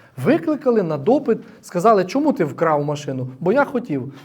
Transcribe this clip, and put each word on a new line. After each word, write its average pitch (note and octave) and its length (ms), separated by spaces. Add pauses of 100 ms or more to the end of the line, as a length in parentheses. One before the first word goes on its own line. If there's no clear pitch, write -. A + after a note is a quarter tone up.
(160)
Викликали B3 680
на D#3 160
допит, A3+ 400 (240)
сказали: F#3+ 420
«Чому C#4 280
ти F3 120
вкрав D3+ 400
машину?» C#3+ 440 (120)
«Бо F3+ 120
я C#4 120
хотів». C#3 480 (120)